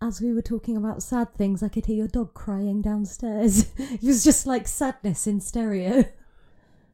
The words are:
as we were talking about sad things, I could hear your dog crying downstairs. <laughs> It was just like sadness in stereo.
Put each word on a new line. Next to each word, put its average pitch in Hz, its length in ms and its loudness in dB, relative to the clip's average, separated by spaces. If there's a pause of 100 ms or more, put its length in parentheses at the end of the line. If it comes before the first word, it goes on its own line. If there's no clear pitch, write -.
as 226 200 -6
we 240 120 -2
were 226 80 -2
talking 226 360 -4
about 208 260 -4
sad 240 320 -4
things, 196 280 0
I 208 60 0
could 220 160 -4
hear 220 120 0
your 214 100 -2
dog 233 260 -4
crying 202 480 -4
downstairs. 208 880 2
<laughs> - 60 -12
It 254 260 -6
was 254 220 4
just - 200 6
like 262 220 -2
sadness 254 580 -4
in 202 140 0
stereo. 214 680 2 (880)